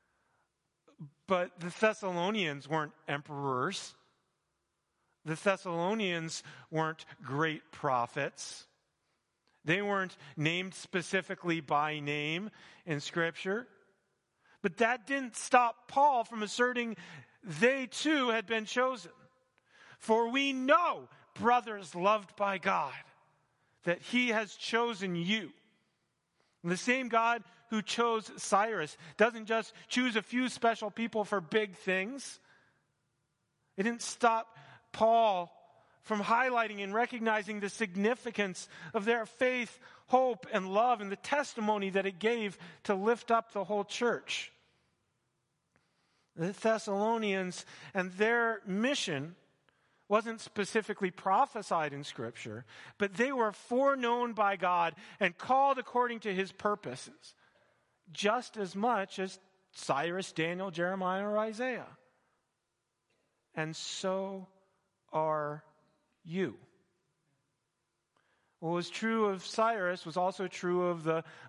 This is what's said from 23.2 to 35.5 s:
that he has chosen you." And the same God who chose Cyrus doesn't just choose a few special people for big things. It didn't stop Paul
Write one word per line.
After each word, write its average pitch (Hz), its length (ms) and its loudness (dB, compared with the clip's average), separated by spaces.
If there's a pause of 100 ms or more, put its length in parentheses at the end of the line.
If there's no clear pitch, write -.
that 175 180 0
he 247 280 0
has 220 260 -2
chosen 220 600 -2
you." 175 360 0 (1080)
And 170 100 -2
the 180 60 0
same 247 320 0
God 226 340 2 (280)
who 220 100 0
chose 233 560 0
Cyrus 202 600 0 (200)
doesn't 226 280 4
just 220 280 -2 (140)
choose 247 280 2
a 220 60 2
few 247 280 0
special 226 420 0
people 226 320 -2
for 196 180 0
big 202 340 0
things. 196 640 -2 (1400)
It 196 60 2
didn't 233 200 -2
stop 226 520 0 (360)
Paul 214 600 4 (520)